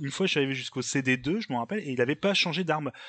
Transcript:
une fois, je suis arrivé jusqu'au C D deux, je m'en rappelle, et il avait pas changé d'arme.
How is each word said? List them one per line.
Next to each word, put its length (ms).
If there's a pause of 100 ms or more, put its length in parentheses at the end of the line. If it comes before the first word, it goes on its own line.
une 100
fois, 140
je 60
suis 80
arrivé 140
jusqu'au 280
C 200
D 140
deux, 240
je 100
m'en 100
rappelle, 200
et 140
il 80
avait 160
pas 160
changé 320
d'arme. 260 (180)